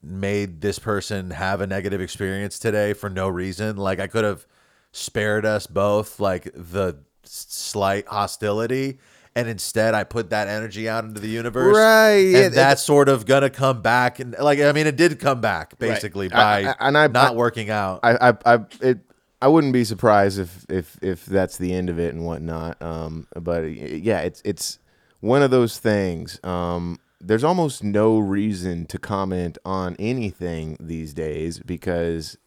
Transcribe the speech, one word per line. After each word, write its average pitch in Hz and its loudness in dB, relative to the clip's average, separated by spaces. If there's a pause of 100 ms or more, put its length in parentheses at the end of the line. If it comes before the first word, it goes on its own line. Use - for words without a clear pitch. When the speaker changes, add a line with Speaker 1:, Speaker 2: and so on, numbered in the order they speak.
Speaker 1:
made 95 -6
this 101 -4
person 98 -6
have 95 -4
a 101 -4
negative 95 -4
experience 98 -8
today 104 0
for 101 -8
no 95 -4
reason. 95 -6
Like, 95 -4
I 95 -6
could 113 -2
have 104 -4 (460)
spared 107 -4
us 107 -2
both, 104 -2
like, 95 -4
the 87 -4 (280)
s-, - -16
slight 98 -4
hostility, 113 -4 (360)
and 120 -2
instead 110 0
I 104 0
put 110 -6
that 107 -2
energy 107 -6
out 113 -4
into 107 -12
the 104 -8
universe. 120 2
Speaker 2:
Right, 214 6
Speaker 1:
And - - (100)
Speaker 2:
it, 175 2
Speaker 1:
that's 135 6
Speaker 2:
it - -4
Speaker 1:
sort 143 6
of 123 2
gonna 135 4
come 131 0
back, 123 2
and, 123 -10
like, 143 4
I 147 6
mean, 151 2
it 147 -2
did 156 2
come 131 0
back 92 -4
Speaker 2:
Right. 113 -2
Speaker 1:
basically 101 -4
Speaker 2:
I, 107 4
Speaker 1:
by 98 0
Speaker 2:
I, - -2 (120)
and 143 4
I, 151 6
Speaker 1:
not 127 4
Speaker 2:
I, 117 -4
Speaker 1:
working 117 -2
out. 98 -2
Speaker 2:
I, 123 6
I, 120 4
I, 117 4 (220)
it, 127 2 (420)
I 131 4
wouldn't 147 4
be 123 4
surprised 101 4
if, 90 -8
if, 90 -6
if 90 -6
that's 95 -2
the 90 -4
end 90 -2
of 85 -4
it 85 -2
and 82 -8
whatnot. 80 -8
Um, 80 -10
but, 85 -4
y-, 73 -10
yeah, 98 -2
it's, 87 -8
it's - -8 (400)
one 123 2
of 135 4
those 123 2
things. 95 -2
Um, 87 -6 (200)
there's 110 0
almost 160 -2
no 104 2
reason 95 -4
to - -10
comment 92 -4
on 92 -6
anything 90 -6
these 80 -10
days 78 -8
because 85 -6